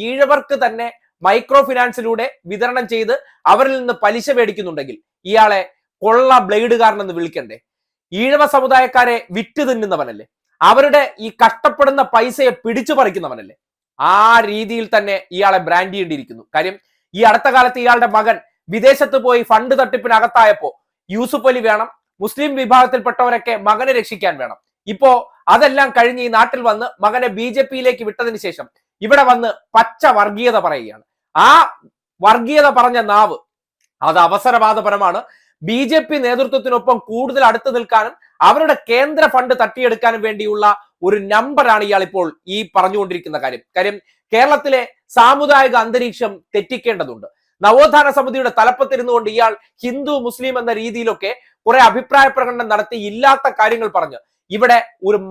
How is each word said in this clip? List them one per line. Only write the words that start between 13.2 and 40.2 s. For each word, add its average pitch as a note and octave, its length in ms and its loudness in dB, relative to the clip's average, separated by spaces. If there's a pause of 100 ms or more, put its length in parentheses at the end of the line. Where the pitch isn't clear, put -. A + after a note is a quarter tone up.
ആ E3+ 180 2 (320)
രീതിയിൽ A3 420 -6
തന്നെ G3+ 240 -2 (200)
ഇയാളെ F#3+ 320 2
ബ്രാൻഡ് F3+ 260 -2
ചെയ്യേണ്ടിയിരിക്കുന്നു. D3+ 500 -10 (120)
കാര്യം, F3 200 -4 (380)
ഈ F#3 160 -6
അടുത്ത A3+ 260 2
കാലത്ത് B3 280 4
ഇയാളുടെ A#3+ 340 2
മകൻ A3 180 0 (380)
വിദേശത്ത് C4 520 2
പോയി A#3+ 160 2 (100)
ഫണ്ട് A#3 280 0
തട്ടിപ്പിനകത്തായപ്പോ, A3+ 920 0 (400)
യൂസുഫ് A3+ 420 -2
അലി B3 160 -2
വേണം, A3 220 0 (340)
മുസ്ലിം C#4 280 -4 (100)
വിഭാഗത്തിൽപ്പെട്ടവരൊക്കെ B3 920 0 (140)
മകനെ B3 300 0
രക്ഷിക്കാൻ F#3+ 420 -6
വേണം. A#2 180 -12 (340)
ഇപ്പോ C4 180 4 (440)
അതെല്ലാം C#4 420 2
കഴിഞ്ഞ് B3 300 2
ഈ - 100 -8
നാട്ടിൽ A#3+ 320 0
വന്ന് A3 200 -4 (160)
മകനെ B3 240 -2 (100)
ബി A#3 80 -6 (100)
ജെ C4+ 140 2
പിയിലേക്ക് B3 380 -4
വിട്ടതിന് A3+ 360 -8
ശേഷം E3 220 -12 (340)
ഇവിടെ C4+ 300 2
വന്ന് A#3 200 0 (260)
പച്ച A#3 280 0 (140)
വർഗീയത G#3+ 480 0
പറയുകയാണ്. A2+ 360 -10 (320)
ആ F#3+ 140 6 (720)
വർഗീയത B3 480 2 (100)
പറഞ്ഞ A#3+ 220 2 (120)
നാവ്, G#3 260 2 (640)
അത് D#3+ 260 2
അവസരവാദപരമാണ്. G#3 920 0 (400)
ബി G#3+ 160 -4 (120)
ജെ D#4 180 2
പി D4+ 160 -4
നേതൃത്വത്തിനൊപ്പം B3 760 -2 (120)
കൂടുതൽ B3+ 380 -4
അടുത്ത് A3+ 280 -2
നിൽക്കാനും A3+ 380 -2 (340)
അവരുടെ D4 280 2 (140)
കേന്ദ്ര C#4 340 0 (100)
ഫണ്ട് B3+ 280 0
തട്ടിയെടുക്കാനും A3+ 640 -2